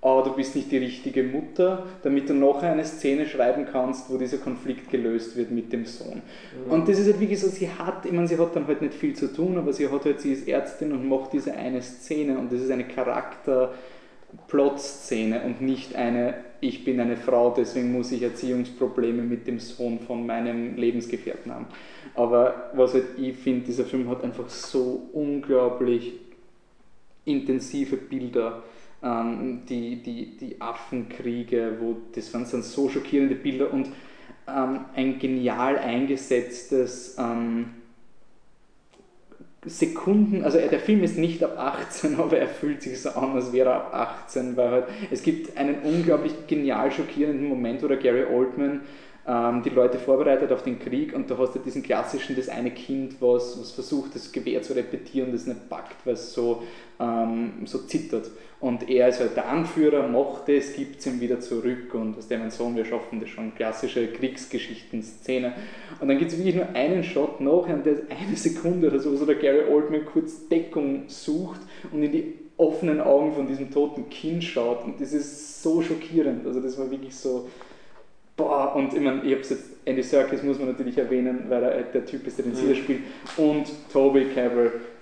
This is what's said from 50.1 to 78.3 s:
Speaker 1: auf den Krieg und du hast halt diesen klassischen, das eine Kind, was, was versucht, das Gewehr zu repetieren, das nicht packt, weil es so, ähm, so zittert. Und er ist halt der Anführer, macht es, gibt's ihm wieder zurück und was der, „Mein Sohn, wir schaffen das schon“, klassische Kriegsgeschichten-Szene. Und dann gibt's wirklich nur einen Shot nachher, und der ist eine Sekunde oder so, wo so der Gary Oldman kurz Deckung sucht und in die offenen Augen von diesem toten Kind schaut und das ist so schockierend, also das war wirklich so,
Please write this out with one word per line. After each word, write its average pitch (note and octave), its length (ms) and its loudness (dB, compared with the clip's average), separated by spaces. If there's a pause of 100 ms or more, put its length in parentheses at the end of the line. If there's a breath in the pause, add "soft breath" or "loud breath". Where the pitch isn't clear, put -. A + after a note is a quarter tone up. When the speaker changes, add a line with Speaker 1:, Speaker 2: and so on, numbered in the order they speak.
Speaker 1:
auf B2+ 120 2
den B2 160 -2
Krieg C#3 360 -2
und C3+ 140 -4
du B2 80 -2
hast B2+ 180 2
halt B2+ 120 -4
diesen C3 160 -6
klassischen, B2+ 540 -2
das C3 120 -2
eine A#2+ 220 -4
Kind, C3+ 500 -6
was, B2 400 2
was A2+ 120 -12
versucht, C3+ 420 -4
das - 180 -10
Gewehr B2 300 -2
zu - 100 -6
repetieren, B2+ 580 -4
das A#2+ 160 -4
nicht - 220 -8
packt, - 380 -10
weil B2 80 0
es - 180 -10
so, A#2+ 300 0 (360 loud breath)
ähm, A2+ 540 0 (140)
so G2 140 -6
zittert. - 500 -4 (300 loud breath)
Und A#2+ 300 -2
er B2+ 180 8
ist B2 120 2
halt A2+ 160 0
der A#2 120 -2
Anführer, D3+ 600 2
macht B2+ 420 0
es, C#3 240 4
gibt's - 320 -8
ihm B2 140 -2
wieder A#2+ 200 0
zurück A#2+ 540 -4
und A2 240 -2
was - 100 -16
der, A#2+ 100 -2
„Mein A2+ 120 -4
Sohn, A#2+ 260 -4
wir A2+ 80 0
schaffen A2+ 360 -6
das A2 100 -8
schon“, A2 240 -8
klassische A2+ 540 -2
Kriegsgeschichten-Szene. B2 1400 -4 (480 loud breath)
Und C#3+ 80 0
dann C#3 100 6
gibt's E3 180 0
wirklich F3+ 200 2
nur F3 180 2
einen E3 300 2
Shot - 360 0
nachher, E3 360 4
und C#3 100 0
der D3+ 80 6
ist - 160 -4
eine G3 260 -4
Sekunde E3+ 520 2
oder C3+ 100 4
so, C#3 140 2
wo C#3 40 2
so D3 100 2
der D3 100 6
Gary D3 340 6
Oldman D3+ 360 4
kurz - 420 -2
Deckung C#3+ 600 0
sucht E3 520 -4 (320 loud breath)
und D3+ 100 0
in D3 100 2
die - 220 -2 (240)
offenen D#3+ 420 4
Augen D3 320 6
von C#3 140 -2
diesem C3+ 240 -4
toten D3 400 0
Kind E3 340 -4
schaut A#2+ 400 0
und - 160 -8
das - 140 -6
ist - 480 -6
so E3 200 4
schockierend, D#3 640 0
also B2+ 140 -2
das C3 180 -6
war C3 120 -4
wirklich C3+ 260 -10
so, B2+ 320 -4 (880 loud breath)